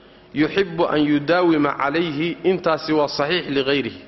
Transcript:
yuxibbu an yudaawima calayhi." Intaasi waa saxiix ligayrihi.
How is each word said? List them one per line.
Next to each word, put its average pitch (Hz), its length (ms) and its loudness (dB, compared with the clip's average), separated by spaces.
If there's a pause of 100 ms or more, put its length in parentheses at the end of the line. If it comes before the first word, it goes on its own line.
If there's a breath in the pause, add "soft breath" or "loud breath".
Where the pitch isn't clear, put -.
(340 loud breath)
yuxibbu 170 520 0
an 151 140 0 (100)
yudaawima 147 680 2
calayhi." 156 500 -2 (160)
Intaasi 170 480 0
waa 147 160 2
saxiix 156 400 -2
ligayrihi. 135 600 0